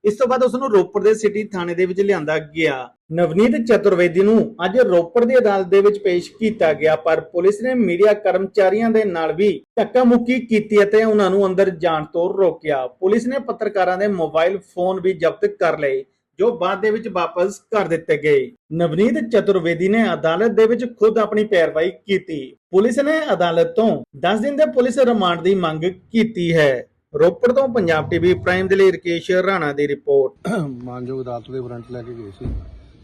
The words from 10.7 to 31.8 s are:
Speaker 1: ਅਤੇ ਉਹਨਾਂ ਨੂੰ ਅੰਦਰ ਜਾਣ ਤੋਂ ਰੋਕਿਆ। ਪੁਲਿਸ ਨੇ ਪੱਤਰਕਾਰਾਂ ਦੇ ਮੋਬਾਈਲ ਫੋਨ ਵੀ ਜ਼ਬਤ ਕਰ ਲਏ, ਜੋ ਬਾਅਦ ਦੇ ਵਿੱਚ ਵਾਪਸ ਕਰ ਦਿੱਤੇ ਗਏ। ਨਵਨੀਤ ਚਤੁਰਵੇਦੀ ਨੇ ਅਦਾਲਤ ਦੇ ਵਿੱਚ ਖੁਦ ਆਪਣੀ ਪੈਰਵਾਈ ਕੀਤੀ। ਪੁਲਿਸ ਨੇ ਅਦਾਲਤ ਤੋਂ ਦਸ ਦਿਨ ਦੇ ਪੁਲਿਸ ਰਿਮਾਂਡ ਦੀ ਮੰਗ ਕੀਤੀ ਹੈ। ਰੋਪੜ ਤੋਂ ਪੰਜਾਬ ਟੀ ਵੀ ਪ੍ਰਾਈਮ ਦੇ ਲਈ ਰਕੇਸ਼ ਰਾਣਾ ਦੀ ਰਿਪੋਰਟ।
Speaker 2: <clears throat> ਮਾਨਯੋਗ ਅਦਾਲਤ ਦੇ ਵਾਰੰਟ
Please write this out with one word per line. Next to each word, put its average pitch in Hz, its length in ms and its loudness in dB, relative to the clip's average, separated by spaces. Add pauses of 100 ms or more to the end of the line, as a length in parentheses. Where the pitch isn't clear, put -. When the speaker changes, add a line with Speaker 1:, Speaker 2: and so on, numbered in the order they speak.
Speaker 1:
ਅਤੇ 214 200 2
ਉਹਨਾਂ 208 260 2
ਨੂੰ 196 160 2
ਅੰਦਰ 185 240 0
ਜਾਣ 160 360 -2
ਤੋਂ 175 280 -4
ਰੋਕਿਆ। 151 540 -2
ਪੁਲਿਸ 226 400 -2
ਨੇ 262 120 -4
ਪੱਤਰਕਾਰਾਂ 196 580 -2
ਦੇ 208 100 -2
ਮੋਬਾਈਲ 170 500 0
ਫੋਨ 185 440 -4
ਵੀ 185 120 0
ਜ਼ਬਤ 160 320 -2
ਕਰ 170 340 -2
ਲਏ, 135 260 -2 (340)
ਜੋ 220 180 0
ਬਾਅਦ 185 240 -4
ਦੇ 214 100 0
ਵਿੱਚ 226 160 -6
ਵਾਪਸ 180 520 -4
ਕਰ 202 280 -4
ਦਿੱਤੇ 160 300 -2
ਗਏ। 143 340 0 (220)
ਨਵਨੀਤ 185 560 0
ਚਤੁਰਵੇਦੀ 185 580 0
ਨੇ 208 260 0
ਅਦਾਲਤ 165 380 0
ਦੇ 220 160 4
ਵਿੱਚ 240 180 -2
ਖੁਦ 226 340 0
ਆਪਣੀ 214 240 0
ਪੈਰਵਾਈ 170 460 0
ਕੀਤੀ। 165 680 -6 (160)
ਪੁਲਿਸ 220 280 4
ਨੇ 302 340 0
ਅਦਾਲਤ 170 340 2
ਤੋਂ 196 360 0 (140)
ਦਸ 185 220 0
ਦਿਨ 277 160 -2
ਦੇ 302 100 4
ਪੁਲਿਸ 254 340 0
ਰਿਮਾਂਡ 196 420 2
ਦੀ 190 140 2
ਮੰਗ 160 280 -2 (280)
ਕੀਤੀ 214 420 0
ਹੈ। 139 340 2 (280)
ਰੋਪੜ 175 360 2
ਤੋਂ 269 160 2
ਪੰਜਾਬ 165 420 -2
ਟੀ 175 80 -2
ਵੀ 175 160 2
ਪ੍ਰਾਈਮ 180 340 -2
ਦੇ 190 80 2
ਲਈ 190 160 6
ਰਕੇਸ਼ 170 400 -6
ਰਾਣਾ 185 420 0
ਦੀ 143 140 0
ਰਿਪੋਰਟ। 139 600 0
Speaker 2:
<clears throat> 143 360 -6
ਮਾਨਯੋਗ 123 380 -10
ਅਦਾਲਤ 120 300 -10
ਦੇ 131 80 -8
ਵਾਰੰਟ 120 320 -12